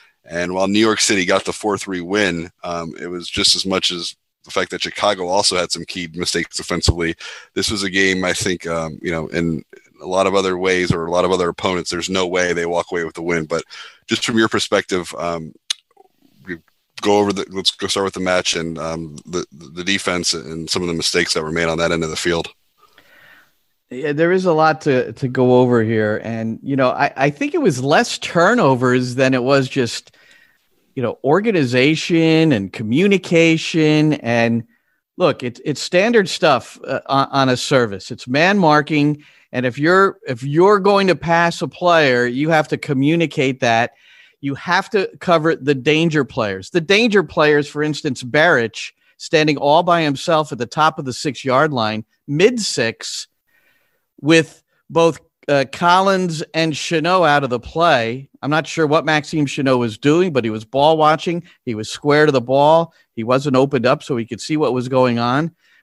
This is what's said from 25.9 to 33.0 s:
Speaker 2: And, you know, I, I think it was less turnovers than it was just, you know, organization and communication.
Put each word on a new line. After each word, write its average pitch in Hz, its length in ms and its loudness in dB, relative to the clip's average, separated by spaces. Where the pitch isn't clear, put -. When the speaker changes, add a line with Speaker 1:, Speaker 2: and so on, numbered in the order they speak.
Speaker 2:
And, 113 380 -6
you 135 140 -4
know, 131 140 2
I, - 260 -2
I 143 160 0
think 294 240 -6
it 339 60 0
was 139 220 0
less 170 360 0
turnovers 131 960 2
than 131 180 2
it 127 80 0
was 135 260 2
just, - 440 -4
you 135 80 -6
know, 117 220 -4
organization 160 1300 2
and 98 200 0
communication. 160 1400 2